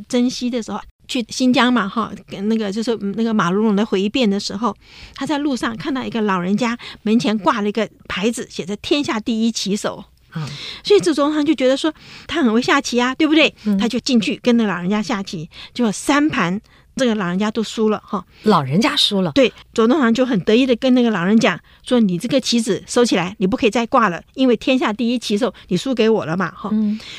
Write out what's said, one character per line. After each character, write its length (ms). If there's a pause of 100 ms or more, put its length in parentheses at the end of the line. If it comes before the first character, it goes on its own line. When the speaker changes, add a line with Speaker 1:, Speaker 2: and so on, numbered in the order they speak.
Speaker 1:
征 220
西 200
的 120
时 100
候， 80 (280)
去 220
新 220
疆 200
嘛 160
哈， 240 (180)
跟 180
那 100
个 140
就 100
是， 200
嗯， 160
那 60
个 100
马 180
如 120
龙 120
的 100
回 160
忆 60
变 220
的 100
时 160
候， 180 (420)
他 100
在 120
路 180
上 200
看 180
到 120
一 40
个 120
老 180
人 160
家 220 (240)
门 180
前 180
挂 220
了 80
一 60
个 160 (180)
牌 240
子， 180
写 160
着 160
“天 220
下 160
第 260
一 60
棋 240
手”。 300 (260)
Speaker 2:
啊。 180 (320)
Speaker 1:
所 140
以 60
左 120
宗 200
棠 120
就 80
觉 140
得 80
说 180 (320)
他 160
很 120
会 80
下 180
棋 220
啊， 140
对 120
不 80
对？ 180 (120)
Speaker 2:
嗯。 120
Speaker 1:
他 120
就 100
进 220
去 200
跟 140
那 80
老 160
人 100
家 120
下 200
棋， 280 (240)
结 100
果 80
三 380
盘 300 (360)
这 120
个 80
老 120
人 100
家 120
都 140
输 260
了 160
哈。 180 (200)
Speaker 2:
老 180
人 180
家 160
输 260
了。 120
Speaker 1:
对， 180 (220)
左 140
宗 120
棠 140
就 120
很 160
得 140
意 100
的 100
跟 180
那 80
个 80
老 160
人 140
讲 200 (240)
说 180
：“你 180
这 80
个 120
棋 220
子 260
收 160
起 120
来， 240
你 80
不 100
可 80
以 40
再 180
挂 220
了， 120 (140)
因 120
为 80
天 220
下 160
第 160
一 80
棋 180
手 160 (180)
你 60
输 180
给 140
我 180
了 120
嘛。” 180
哈。 160
Speaker 2:
嗯。 280 (200)